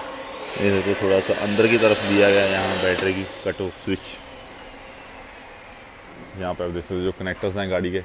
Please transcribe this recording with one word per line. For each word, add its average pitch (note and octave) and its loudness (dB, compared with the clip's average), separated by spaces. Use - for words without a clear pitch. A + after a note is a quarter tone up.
ये G2+ 2
देखो F#2+ 2
थोड़ा F#2+ 4
सा G2 0
अंदर G#2 4
की A#2 4
तरफ G#2+ 4
दिया G2+ 6
गया G2 6
है F#2+ 2
यहाँ F#2+ 0
battery F#2 2
की F#2+ -6
कट G2 -4
ऑफ F#2 -8
स्विच। F#2+ -2
यहाँ F2+ -4
पे E2+ -6
आप F2 -4
देख E2+ -6
सकते F#2+ -8
हो F2+ -2
जो F#2 -2
connectors F#2 -6
हैं G2 -4
गाड़ी F#2 -2
के F#2 -4